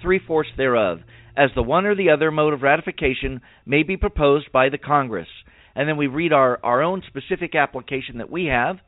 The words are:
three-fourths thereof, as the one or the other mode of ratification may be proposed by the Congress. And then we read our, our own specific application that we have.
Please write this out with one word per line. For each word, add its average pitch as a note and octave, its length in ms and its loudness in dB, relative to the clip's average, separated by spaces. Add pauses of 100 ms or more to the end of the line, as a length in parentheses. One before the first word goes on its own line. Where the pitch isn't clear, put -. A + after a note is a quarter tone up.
three-fourths E3+ 560 0
thereof, A2+ 400 2 (400)
as C#3 160 4
the B2+ 80 -2
one D#3 240 0
or G#3 80 0
the F#3+ 160 2
other D3+ 220 2
mode D3+ 240 2
of C3 80 -8
ratification C#3 760 -2 (280)
may D3 160 2
be F#3+ 120 -2
proposed D3 560 0
by C3 160 4
the C#3 120 -4
Congress. B2+ 480 -2 (480)
And C#3+ 120 -2
then D#3 80 -2
we D3 120 -2
read D3+ 260 -2
our, C3 300 4
our A#2+ 180 2
own F3+ 240 -2
specific E3+ 480 -8
application C3+ 640 -4
that A2+ 140 -10
we F3 140 -4
have. C#3 320 0 (100)